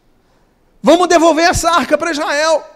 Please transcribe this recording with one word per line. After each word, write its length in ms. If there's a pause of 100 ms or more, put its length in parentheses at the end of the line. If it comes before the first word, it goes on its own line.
(800)
vamos 260
devolver 420
essa 220
arca 260
pra 140
Israel. 520 (120)